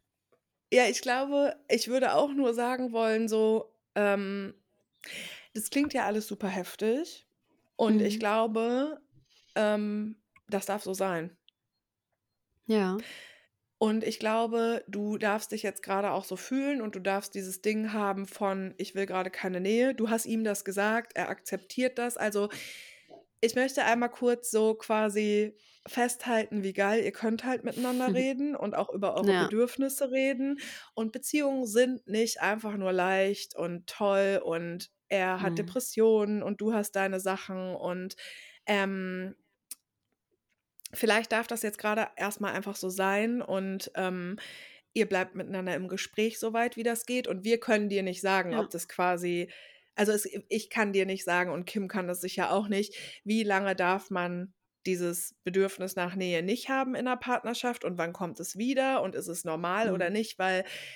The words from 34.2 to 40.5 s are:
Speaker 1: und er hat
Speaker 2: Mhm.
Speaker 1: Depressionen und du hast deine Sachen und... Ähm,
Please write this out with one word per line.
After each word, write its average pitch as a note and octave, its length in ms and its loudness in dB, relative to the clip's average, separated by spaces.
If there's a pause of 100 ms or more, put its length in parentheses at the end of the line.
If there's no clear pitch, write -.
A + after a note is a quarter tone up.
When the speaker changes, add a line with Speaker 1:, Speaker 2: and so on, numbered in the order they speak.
Speaker 1:
und E3+ 480 -4 (180)
er F#3 320 0
hat F3+ 160 0
Speaker 2:
Mhm. - 20 0
Speaker 1:
Depressionen G#3+ 840 2
und G3+ 180 -2
du G#3+ 120 2
hast G#3 240 0
deine F#3+ 240 0
Sachen F#3 540 -4
und... F#3 400 -4 (520)
Ähm, F#3+ 680 -2 (1600)